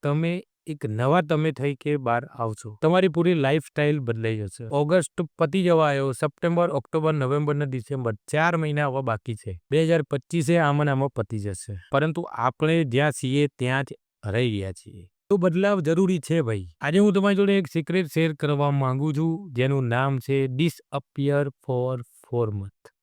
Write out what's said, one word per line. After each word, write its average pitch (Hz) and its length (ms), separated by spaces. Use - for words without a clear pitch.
તમે 165 400
એક 151 200
નવા 123 340
તમે 156 320
થઈ 143 220
કે 147 220
બહાર 120 280
આવશો. 110 580
તમારી 180 260
પૂરી 170 260
લાઈફસ્ટાઈલ 147 640
બદલાઈ 113 360
જશે. 107 280
ઓગસ્ટ 147 580
પતી 170 260
જવા 160 240
આવ્યો, 139 240
સપ્ટેમ્બર, 170 580
ઓક્ટોબર, 156 420
નવેમ્બર 147 420
ને 143 120
ડિસેમ્બર, 127 480
ચાર 165 280
મહિના 147 320
હવે 135 140
બાકી 113 320
છે. 98 260
બે 156 140
હજાર 160 180
પચીસે 160 560
આમાં 147 280
ને 143 60
આમાં 135 160
પતી 113 300
જશે. 98 420
પરંતુ 151 400
આપણે 156 520
જ્યાં 139 280
છીએ 139 340
ત્યાં 131 380
જ - 20
રહી 110 320
ગયા 95 140
છીએ. 98 360
તો 202 80
બદલાવ 185 440
જરૂરી 175 380
છે 156 240
ભાઈ. 107 240
આજે 151 180
હું 208 140
તમારી 196 240
જોડે 196 220
એક 175 80
સિક્રેટ 170 400
શેર 160 280
કરવા 143 360
માંગુ 139 420
છું, 165 400
જેનું 131 320
નામ 131 340
છે 135 280
Disappear 143 960
for 127 560
Four 120 500
Month. 101 420